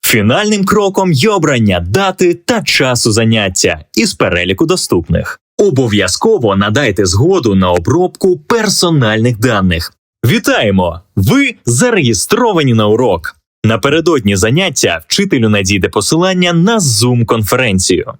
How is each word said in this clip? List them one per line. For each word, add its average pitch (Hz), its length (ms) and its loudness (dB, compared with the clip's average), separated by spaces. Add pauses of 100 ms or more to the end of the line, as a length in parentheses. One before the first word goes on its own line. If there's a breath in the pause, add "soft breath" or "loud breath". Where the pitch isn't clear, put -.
Фінальним 190 580 0
кроком 196 480 0
є 160 180 2
обрання 120 500 0
дати 180 540 0
та 208 280 -4
часу 127 500 -2
заняття 101 720 0 (100)
із 220 200 0
переліку 92 520 0
доступних. - 720 -2 (180)
Обов'язково 120 960 0
надайте 107 500 0
згоду 120 480 0
на 92 180 2
обробку 175 640 0
персональних 143 1000 0
даних. 95 540 -2 (340)
Вітаємо! 113 760 0 (160)
Ви 233 380 0 (100)
зареєстровані 165 1080 0
на 110 120 2
урок. 107 500 0 (280)
Напередодні 127 720 0
заняття 113 720 0
вчителю 147 400 0
надійде 101 400 0
посилання 175 640 0
на 190 260 2
Zoom-конференцію. 117 1400 0